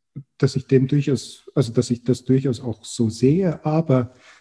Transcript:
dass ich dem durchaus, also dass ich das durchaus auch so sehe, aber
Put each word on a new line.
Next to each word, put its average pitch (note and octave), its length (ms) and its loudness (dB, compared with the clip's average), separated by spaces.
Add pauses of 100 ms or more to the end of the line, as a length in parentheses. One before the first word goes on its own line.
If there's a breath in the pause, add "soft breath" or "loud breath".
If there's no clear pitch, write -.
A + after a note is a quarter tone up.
(380)
dass - 180 0
ich C3+ 100 -6
dem C3 220 4
durchaus, - 640 -4
also A#2+ 180 0
dass A#2+ 180 0
ich A#2+ 120 -4
das - 220 -2
durchaus C3 360 0
auch A#2 220 -8
so A2+ 280 -4
sehe, D3+ 560 0
aber D3+ 480 0 (260 soft breath)